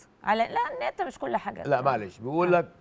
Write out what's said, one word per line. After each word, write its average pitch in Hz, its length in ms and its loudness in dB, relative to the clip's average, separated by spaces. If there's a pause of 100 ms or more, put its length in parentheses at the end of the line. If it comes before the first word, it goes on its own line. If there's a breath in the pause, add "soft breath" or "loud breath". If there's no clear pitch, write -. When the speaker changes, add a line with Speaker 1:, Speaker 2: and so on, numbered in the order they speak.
(240)
Speaker 1:
على، 220 240 2
لا، 523 400 -2
النت - 140 -6
مش 269 160 -8
كل - 180 -4
حاجة. - 260 -6
Speaker 2:
لا، 131 180 2
معلش، 113 380 0
بيقول 165 360 2
Speaker 1:
آه. 175 40 8
Speaker 2:
لك 165 100 0 (120)